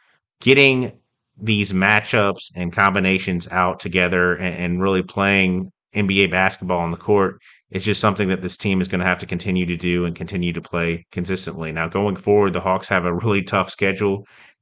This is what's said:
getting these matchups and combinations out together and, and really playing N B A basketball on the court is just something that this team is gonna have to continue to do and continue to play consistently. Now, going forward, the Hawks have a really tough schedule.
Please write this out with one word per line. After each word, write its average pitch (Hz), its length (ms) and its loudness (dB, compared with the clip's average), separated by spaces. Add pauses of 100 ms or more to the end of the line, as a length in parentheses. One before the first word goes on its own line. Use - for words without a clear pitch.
(400)
getting 131 520 4 (480)
these 104 320 0
matchups 101 800 2
and 87 180 -4
combinations 95 760 0
out 90 320 0
together 90 540 2
and, 87 220 -4
and 87 260 -2
really 95 200 2
playing 92 680 0 (240)
N 104 140 0
B 98 160 4
A - 20 4
basketball 90 540 0
on 85 100 -2
the 85 60 -6
court 98 420 0 (320)
is 95 140 -6
just 101 160 -2
something 101 280 2
that 92 140 -2
this 90 140 -8
team 95 240 0
is 92 80 -2
gonna 90 160 -2
have 90 160 0
to 87 60 -12
continue 90 380 -2
to 85 120 -2
do 87 280 0
and 85 120 -4
continue 87 360 -4
to 82 80 -8
play 85 520 -4
consistently. 85 600 -6
Now, 80 160 -4
going 98 280 -2
forward, 101 360 2
the 85 80 -2
Hawks 92 280 -2
have 90 160 0
a 87 100 -2
really 101 280 0
tough 92 280 -2
schedule. 98 560 -2 (360)